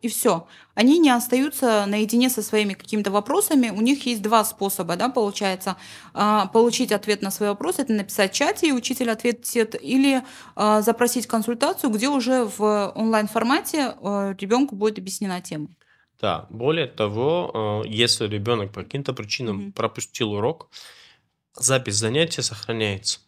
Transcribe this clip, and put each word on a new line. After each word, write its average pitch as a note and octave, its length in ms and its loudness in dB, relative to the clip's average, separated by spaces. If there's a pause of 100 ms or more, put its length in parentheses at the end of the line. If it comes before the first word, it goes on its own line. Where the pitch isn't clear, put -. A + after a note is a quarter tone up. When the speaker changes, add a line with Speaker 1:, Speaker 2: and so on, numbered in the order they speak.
Speaker 1:
и - 80 -4
все. F#3+ 380 0 (280)
Они C4 240 6
не D#4 120 6
остаются A#3+ 760 2
наедине G#3+ 440 2
со A3+ 120 -2
своими G#3 300 0
какими-то G3+ 380 -4
вопросами. C4 600 2
У G3 120 -6
них C#4 240 2
есть A#3 160 -2
два G#3+ 220 4
способа, F#3+ 520 -4
да, G#3+ 140 0
получается, G3+ 640 -2 (380)
а, G#3 320 4
получить A3+ 460 4
ответ G#3 300 0
на G3 80 -4
свой G#3 200 -2
вопрос, D4+ 280 -4
это B3+ 140 -2
написать G3+ 400 0
в - 20 -12
чате, E4+ 340 0
и D4 40 4
учитель B3 380 -2
ответит, A3+ 720 -2
или, C4 400 2 (340)
а, G#3+ 240 4
запросить A#3 460 0
консультацию, A#3+ 640 0
где G#3+ 160 0
уже B3+ 360 2 (140)
в G#3 360 2
онлайн-формате, A3+ 1080 0
э, G3 360 -2
ребенку A#3+ 360 0
будет G#3+ 240 0
объяснена F#3+ 440 -6
тема. D3+ 260 -10 (520)
Speaker 2:
Да, E2+ 300 -2
более C#3 360 -2
того, A2 1000 -2
э, - 20 -10
если A2 380 2
ребенок G#2 460 -2
по G2 100 -12
каким-то C#3 320 -6
причинам G#2+ 440 -6
Speaker 1:
Мгм. G2+ 140 -10
Speaker 2:
пропустил A2 600 -4
урок, A#2 360 -4 (880)
запись B2+ 400 0
занятия C3 460 -2
сохраняется. G#2+ 840 -4